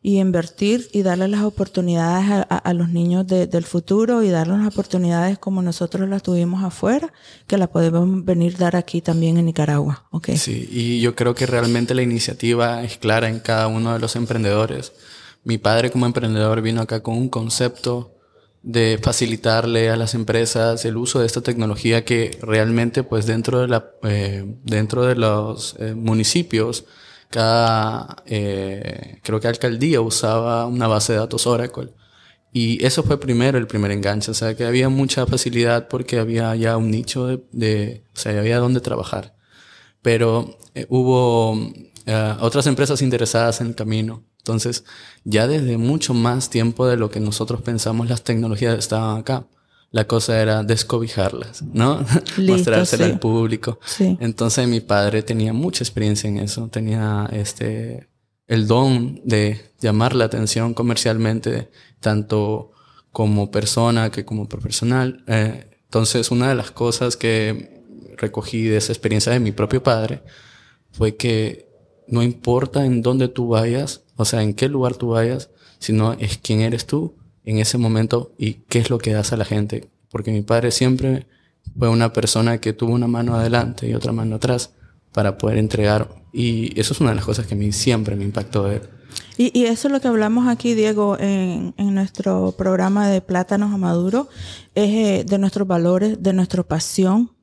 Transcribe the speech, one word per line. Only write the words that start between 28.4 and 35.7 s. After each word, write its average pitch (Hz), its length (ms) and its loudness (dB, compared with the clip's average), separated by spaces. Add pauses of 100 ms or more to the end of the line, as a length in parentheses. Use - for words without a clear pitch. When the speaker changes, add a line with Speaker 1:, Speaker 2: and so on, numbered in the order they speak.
Speaker 2:
creo 110 160 -2
que 113 80 -2
alcaldía 123 540 0
usaba 113 680 0
una 120 200 0
base 110 260 2
de 107 60 2
datos - 260 -2
Oracle. 120 440 -2 (640)
Y 117 320 0
eso 131 180 2
fue 143 160 0
primero, 131 380 2
el 113 100 -2
primer 101 240 0
enganche. 101 400 -2
O - 20 -6
sea, 113 220 -2
que 117 100 -4
había 127 240 2
mucha 135 380 0
facilidad 117 600 0